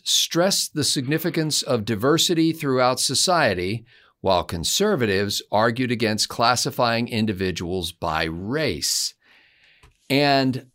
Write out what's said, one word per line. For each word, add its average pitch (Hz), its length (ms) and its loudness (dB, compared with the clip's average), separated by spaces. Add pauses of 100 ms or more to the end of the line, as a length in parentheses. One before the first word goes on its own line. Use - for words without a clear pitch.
stressed - 680 0
the 151 120 0
significance 156 760 0
of 120 200 0
diversity 160 720 2
throughout 127 480 2
society, 117 840 0 (380)
while 90 240 2
conservatives 101 960 0 (100)
argued 117 400 0
against 107 380 -2
classifying 120 800 0
individuals 92 840 -2
by 80 320 -4
race." 92 920 -4 (920)
And 135 640 2